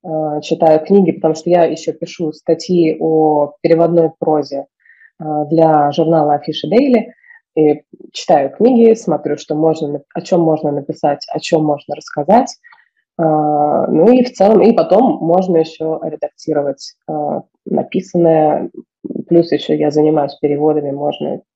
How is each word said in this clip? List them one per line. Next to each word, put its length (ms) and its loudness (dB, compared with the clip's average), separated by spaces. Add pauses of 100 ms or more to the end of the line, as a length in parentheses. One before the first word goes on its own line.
э, 380 -6
читаю 420 2
книги, 280 4
потому 220 -2
что 160 -6
я 140 4
еще 300 -4
пишу 380 -8
статьи 680 -2
о 640 0
переводной 560 2
прозе, 480 -4 (540)
э, 40 -14 (260)
для 420 4
журнала 420 2
Афиша 340 -6
Дейли. 460 2 (420)
И 260 2 (300)
читаю 380 0
книги, 440 4
смотрю, 440 -4
что 160 -8
можно 340 0 (100)
нап-, 60 -14 (100)
о 60 -6
чем 220 0
можно 300 0
написать, 600 -4
о 80 -6
чем 240 0
можно 320 -4
рассказать. 600 -2 (600)
Э, 720 0
ну 220 4
и 120 4
в 100 -8
целом, 280 4
и 100 4
потом 500 2
можно 360 0
еще 460 -4
редактировать, 920 -6 (160)
э, 300 -6 (260)
написанное. 1040 0 (580)
Плюс 240 0
еще 220 -2
я 160 -2
занимаюсь 520 0
переводами, 500 -2
можно 480 -6 (160)